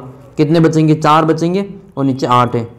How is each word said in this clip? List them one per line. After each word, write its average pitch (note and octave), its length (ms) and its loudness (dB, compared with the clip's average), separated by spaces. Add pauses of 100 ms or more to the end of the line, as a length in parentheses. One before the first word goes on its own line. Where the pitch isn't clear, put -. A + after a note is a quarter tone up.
(360)
कितने D#3 240 2
बचेंगे, D#3 340 2
चार D#3 300 2
बचेंगे F3 500 -4 (220)
और C3+ 80 -4
नीचे C3+ 220 -2
आठ B2 280 2
है, A#2 100 -4 (140)